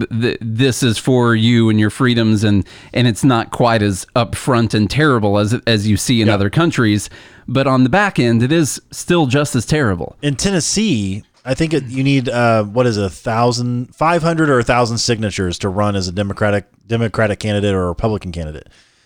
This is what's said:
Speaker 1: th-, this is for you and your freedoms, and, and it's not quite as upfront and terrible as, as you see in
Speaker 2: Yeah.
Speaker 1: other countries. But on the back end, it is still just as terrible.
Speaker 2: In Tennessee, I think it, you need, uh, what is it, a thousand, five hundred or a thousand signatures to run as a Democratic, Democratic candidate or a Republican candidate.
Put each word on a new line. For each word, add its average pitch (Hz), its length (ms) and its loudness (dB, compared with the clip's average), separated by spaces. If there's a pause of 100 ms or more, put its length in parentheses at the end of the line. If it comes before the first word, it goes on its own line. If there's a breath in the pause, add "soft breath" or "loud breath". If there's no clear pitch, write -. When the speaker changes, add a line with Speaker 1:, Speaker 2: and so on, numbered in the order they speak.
Speaker 1:
th-, 117 320 -2
this 117 420 0
is 113 140 2
for 120 380 2
you 113 340 4
and 107 100 4
your 107 100 4
freedoms, 113 540 2
and, 101 220 2 (280 loud breath)
and 123 140 2
it's 113 160 -2
not 120 280 2
quite 113 300 2
as 101 240 -2 (100)
upfront 117 580 0
and 107 160 2
terrible 117 480 2
as, 104 160 0 (140)
as 110 200 0
you 104 100 2
see 117 240 0
in 104 60 4
Speaker 2:
Yeah. 107 80 4
Speaker 1:
other 98 140 0
countries. 117 600 0 (400 loud breath)
But 131 180 0
on 131 160 4
the 120 60 2
back 190 300 0
end, 117 240 2
it 127 80 0
is 160 300 0 (100)
still 170 340 0
just 139 300 0
as 117 100 0
terrible. 107 560 -2
Speaker 2:
In 143 140 -2
Tennessee, 156 880 -2 (220)
I 131 80 -4
think 160 200 -2
it, 143 120 -2
you 131 180 -6
need, 135 240 0
uh, 117 380 2
what 117 200 -2
is 113 120 0
it, 101 80 -2
a 92 40 -2
thousand, 120 840 -4
five 165 260 0
hundred 160 280 0
or 127 100 4
a 113 60 0
thousand 120 320 0
signatures 104 600 -2
to 101 100 -4
run 101 260 -2
as 92 140 -4
a - 20 -10
Democratic, 101 540 -2 (220)
Democratic 113 520 -2
candidate 104 340 0
or 92 100 0
a 87 40 -2
Republican 92 460 -4
candidate. 78 340 -10 (380 soft breath)